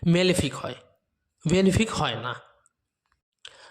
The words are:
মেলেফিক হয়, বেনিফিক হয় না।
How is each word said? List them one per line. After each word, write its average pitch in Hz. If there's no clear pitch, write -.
মেলেফিক 170
হয়, -
বেনিফিক 190
হয় 127
না। 120